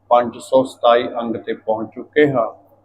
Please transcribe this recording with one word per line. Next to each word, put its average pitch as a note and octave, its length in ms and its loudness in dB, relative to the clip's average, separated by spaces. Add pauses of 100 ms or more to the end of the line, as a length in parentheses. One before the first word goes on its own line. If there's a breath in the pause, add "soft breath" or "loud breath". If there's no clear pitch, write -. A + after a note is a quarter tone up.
ਪੰਜ A#2+ 320 2
ਸੌ C3 240 2
ਸਤਾਈ A#2+ 440 2
ਅੰਗ A#2 280 -8
ਤੇ A2 180 -8
ਪਹੁੰਚ A2 400 -8
ਚੁੱਕੇ C#3+ 380 0
ਹਾਂ। A2+ 200 -2 (320)